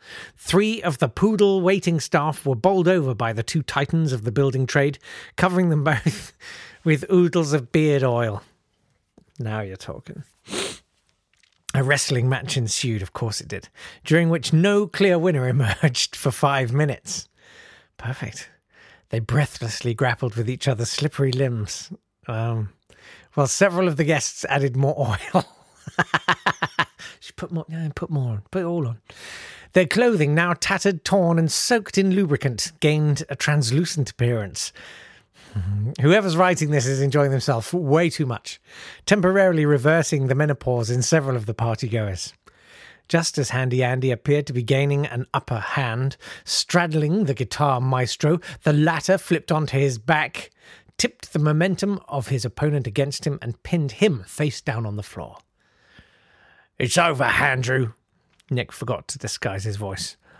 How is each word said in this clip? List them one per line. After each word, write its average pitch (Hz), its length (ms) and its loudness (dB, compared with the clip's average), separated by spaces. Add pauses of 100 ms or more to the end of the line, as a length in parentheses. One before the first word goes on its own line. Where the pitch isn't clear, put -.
(360)
Three 214 460 0
of 156 160 -2
the 143 100 2
poodle 196 540 2
waiting 175 400 2
staff 151 440 0
were 139 80 2
bowled 180 360 4
over 147 260 2
by 113 160 -2
the 110 120 -4
two 151 200 -2
titans 147 480 0
of 113 140 -4
the 120 80 -2
building 131 340 0
trade, 143 320 2 (380)
covering 180 320 2
them 151 160 2
both - 480 -2 (260)
<laughs> - 240 -20
with 156 260 0
oodles 170 440 4
of 135 180 -2
beard 151 320 4
oil. 117 400 0 (960)
Now 107 220 -4
you're 95 160 -10
talking. - 460 -14 (1500)
A 135 100 2
wrestling 127 460 2
match 131 260 -2
ensued, 113 460 -2
of 95 100 -8
course 110 300 -6
it - 80 -16
did, 95 180 -10 (380)
during 165 240 2
which 165 240 0
no 202 340 4
clear 180 320 2
winner 160 280 2
<laughs> - 20 2
emerged 123 640 0
for - 160 0
five 135 400 0
minutes. 143 560 -2 (680)
Perfect. - 520 -10 (600)
They 113 100 -4
breathlessly 120 760 -2
grappled 117 420 -2
with 117 140 -2
each 127 200 -4
other's 117 200 -2
slippery 143 440 -2
limbs, 120 580 -4 (380)
um, 113 400 -4 (640)
while 143 140 2
several 185 420 2
of 147 80 0
the 156 80 2
guests - 400 -2
added 135 320 0
more 139 200 2
oil. 117 480 0 (520)
<laughs> - 1200 -2
Just - 160 -20
put - 160 -10
more, 165 160 -6
yeah, 160 260 -6
put - 160 -8
more 131 220 -2
on, 104 200 -4
put 190 100 -2
it 175 40 -2
all 165 220 0
on. 117 140 -8 (720)
Their 185 120 6
clothing, 180 480 4
now 170 200 4
tattered, 190 500 0
torn, 170 340 4
and 165 140 2
soaked - 460 0
in 190 180 4
lubricant, 143 640 0
gained 151 480 2
a - 80 -8
translucent 147 760 0
appearance. 113 600 -2 (1300)
Whoever's 180 340 4
writing 170 360 4
this 139 140 2
is 135 140 0
enjoying 139 320 2
themselves 123 400 0
way 165 380 2
too 151 160 -4
much, - 340 -8 (460)
temporarily 185 600 4
reversing 147 640 2
the 127 80 0
menopause 127 540 0
in 123 120 0
several 135 360 0
of 110 80 -8
the 113 80 -4
partygoers. 110 800 -4 (760)
Just 165 300 -2
as 135 140 -2
Handy 127 300 0
Andy 127 300 0
appeared 143 360 0
to 135 60 -8
be 123 100 -2
gaining 143 420 0
an 120 280 -6
upper 123 260 -4
hand, 127 580 -4 (260)
straddling 170 800 0
the 139 100 0
guitar 131 460 0
maestro, 131 640 0 (220)
the 151 100 4
latter 160 440 2
flipped - 320 -2
onto 151 300 0
his 135 180 2
back, 147 540 -2 (460)
tipped - 340 -4
the 160 80 0
momentum 175 720 0
of 139 180 -4
his 127 160 -2
opponent 143 420 -2
against 139 400 -2
him, 143 160 -4
and 117 220 -8
pinned 151 300 -2
him 147 340 0
face - 320 -4
down 113 260 -4
on 104 120 -6
the 104 60 -8
floor. - 340 -14 (1400)
"It's 127 200 0
over, 160 260 2
Andrew." 127 720 0 (560)
Nick 123 240 -4
forgot - 340 -8
to - 100 -10
disguise 98 460 -6
his 104 140 -6
voice. 95 400 -10 (220)